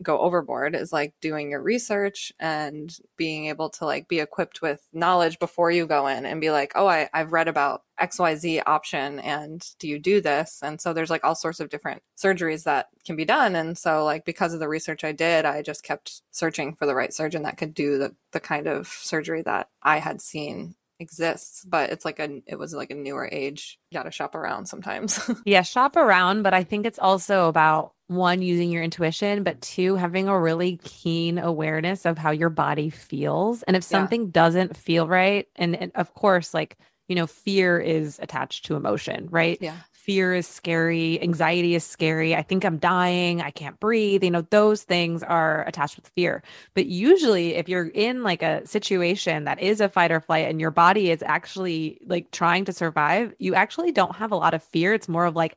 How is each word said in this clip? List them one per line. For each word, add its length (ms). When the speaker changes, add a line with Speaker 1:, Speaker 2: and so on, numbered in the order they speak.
Speaker 1:
go 160
overboard, 560
is, 200
like, 260
doing 300
your 100
research 800
and 560
being 300
able 200
to, 160
like, 240
be 120
equipped 420
with 320
knowledge 440
before 320
you 160
go 200
in 180
and 160
be 100
like, 240
"Oh, 120
I, 260
I've 200
read 160
about 340
X 200
Y 180
Z 240
option, 600
and 460
do 100
you 100
do 240
this?" 400
And 180
so 140
there's, 160
like, 140
all 100
sorts 260
of 80
different 340
surgeries 480
that 240
can 120
be 100
done. 280
And 220
so, 280
like, 200
because 300
of 60
the 80
research 360
I 80
did, 320
I 180
just 200
kept 480
searching 440
for 120
the 80
right 180
surgeon 300
that 160
could 160
do 240
the, 160
the 80
kind 260
of 220
surgery 540
that 260
I 160
had 240
seen 520
exists. 640
But 260
it's 140
like 140
a, 280
it 120
was, 160
like, 160
a 40
newer 360
age, 480
you 80
gotta 120
shop 240
around 320
sometimes. 520
<laughs> 80
Speaker 2:
Yeah, 180
shop 340
around, 460
but 120
I 100
think 220
it's 120
also 500
about, 440
one, 320
using 300
your 140
intuition, 580
but 180
two, 360
having 320
a 100
really 460
keen 540
awareness 680
of 120
how 120
your 200
body 380
feels. 760
And 120
if 140
Speaker 1:
Yeah. 80
Speaker 2:
something 320
doesn't 460
feel 320
right, 480
and, 200
and 200
of 180
course, 400
like, 240
you 60
know, 120
fear 520
is 420
attached 460
to 100
emotion, 540
right? 300
Speaker 1:
Yeah. 180
Speaker 2:
Fear 420
is 120
scary. 760
Anxiety 540
is 100
scary. 520
"I 60
think 220
I'm 140
dying. 640
I 100
can't 300
breathe." 420
You 80
know, 200
those 340
things 400
are 420
attached 300
with 180
fear. 280
But 120
usually 720
if 120
you're 200
in, 340
like, 200
a 240
situation 800
that 160
is 200
a 80
fight 240
or 80
flight 280
and 120
your 100
body 400
is 140
actually, 840
like, 240
trying 360
to 60
survive, 680
you 160
actually 340
don't 240
have 160
a 60
lot 180
of 80
fear. 320
It's 140
more 180
of, 80
like, 220